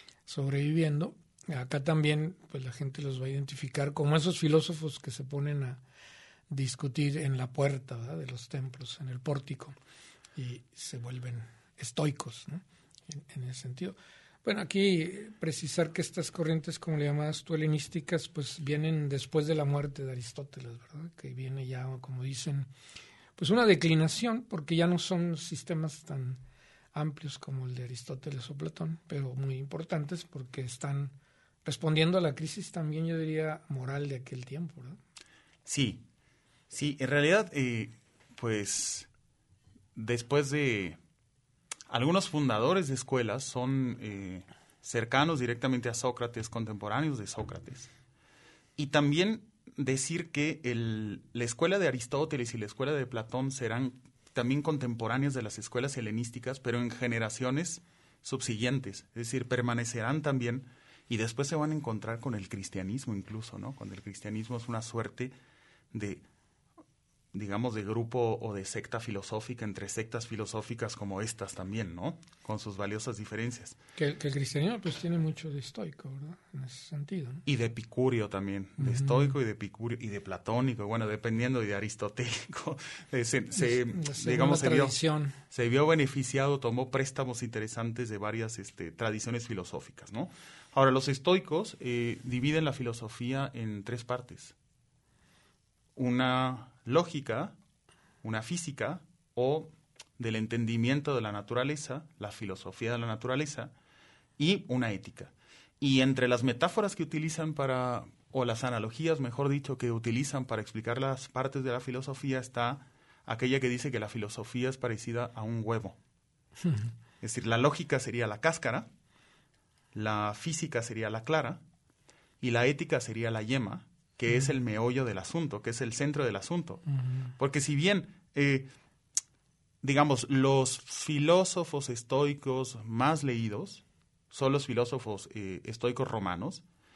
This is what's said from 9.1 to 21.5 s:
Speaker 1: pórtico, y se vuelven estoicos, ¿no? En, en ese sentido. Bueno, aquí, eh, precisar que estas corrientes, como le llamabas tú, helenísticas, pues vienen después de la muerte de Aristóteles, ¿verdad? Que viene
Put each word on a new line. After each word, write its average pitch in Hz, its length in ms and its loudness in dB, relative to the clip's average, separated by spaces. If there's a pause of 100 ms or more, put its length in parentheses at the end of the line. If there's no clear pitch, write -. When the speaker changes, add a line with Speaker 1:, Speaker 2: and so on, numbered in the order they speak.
Speaker 1:
pórtico, 139 540 -4 (640)
y 123 260 -8 (120)
se - 240 -12
vuelven 123 440 -6 (360)
estoicos, - 680 -2
¿no? 156 120 -8 (540)
En, 143 100 -10 (200)
en 123 60 -6
ese 127 120 -10
sentido. 135 340 -8 (480)
Bueno, - 180 0
aquí, 190 400 4
eh, 190 300 -6 (100)
precisar 160 500 0
que 165 100 -2
estas - 300 -6
corrientes, 160 480 -2
como 160 180 -2
le 147 80 2
llamabas 147 380 0
tú, 170 120 -4
helenísticas, 156 720 0
pues 147 340 -6
vienen 151 460 2
después 147 380 0
de 160 80 4
la 151 100 2
muerte 143 400 0
de 131 80 -6
Aristóteles, 127 680 -10
¿verdad? 165 380 -12
Que 131 160 -12
viene 131 340 -6